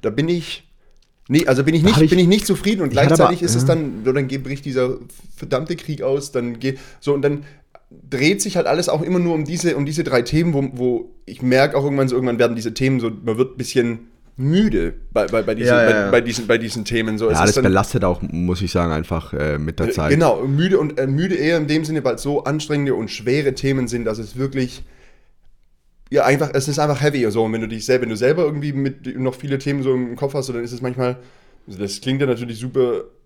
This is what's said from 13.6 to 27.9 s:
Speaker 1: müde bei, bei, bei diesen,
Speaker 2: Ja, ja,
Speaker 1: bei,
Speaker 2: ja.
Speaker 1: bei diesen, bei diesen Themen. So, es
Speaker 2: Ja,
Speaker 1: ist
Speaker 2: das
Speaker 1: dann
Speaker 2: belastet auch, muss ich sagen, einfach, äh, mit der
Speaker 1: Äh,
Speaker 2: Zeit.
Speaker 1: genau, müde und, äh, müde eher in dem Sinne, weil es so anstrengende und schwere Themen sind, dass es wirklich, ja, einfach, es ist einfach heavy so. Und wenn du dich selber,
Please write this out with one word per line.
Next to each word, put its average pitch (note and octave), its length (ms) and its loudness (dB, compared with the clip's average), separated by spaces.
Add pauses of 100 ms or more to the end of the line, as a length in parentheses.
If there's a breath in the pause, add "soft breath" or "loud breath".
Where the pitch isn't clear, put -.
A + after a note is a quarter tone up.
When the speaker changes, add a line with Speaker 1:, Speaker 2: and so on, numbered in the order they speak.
Speaker 1:
müde C3+ 540 2 (180)
bei, G#2 140 2
bei, A2 160 0
bei G#2+ 120 -2
diesen, A#2+ 220 4
Speaker 2:
Ja, A#2+ 60 6
ja, A2+ 40 6
Speaker 1:
bei, A2+ 60 6 (140)
Speaker 2:
ja. G2 40 0
Speaker 1:
bei A#2+ 100 6
diesen, A#2 260 -6
bei A#2 120 2
diesen A2 260 -4
Themen. A2 340 -2
So, A2+ 100 2
es F#2 100 2
Speaker 2:
Ja, F2 60 4
Speaker 1:
ist G2+ 40 6
Speaker 2:
das G#2 80 4
Speaker 1:
dann C3 80 2
Speaker 2:
belastet G2 400 2
auch, F2+ 180 0
muss F2 400 -2
ich F2 100 -4
sagen, E2+ 200 0
einfach, D#2 420 -4
äh, D2 240 -2
mit D#2 200 -6
der D#2+ 100 0
Speaker 1:
Äh, B2+ 40 -2
Speaker 2:
Zeit. D2+ 180 0
Speaker 1:
genau, C#3+ 360 4
müde E3+ 320 2
und, D3+ 200 -2
äh, C3+ 80 0
müde E3 280 0
eher D#3+ 240 2
in D3+ 80 -2
dem D#3 180 0
Sinne, D3+ 200 -4
weil B2 100 2
es - 80 -10
so C#3+ 220 -2
anstrengende D3 500 -2
und G#2+ 160 -4
schwere B2+ 440 0
Themen C3+ 340 0
sind, A#2 180 -4
dass G#2+ 120 -4
es A2 180 -12
wirklich, C3 460 -4 (1300 soft breath)
ja, C#3 140 2
einfach, C#3 300 2
es C#3 140 0
ist D3 100 -2
einfach D3 220 0
heavy C#3 300 2
so. A2+ 140 0
Und A2 80 -2
wenn A2+ 80 -4
du A2 80 -4
dich A2 180 -8
selber, B2 160 2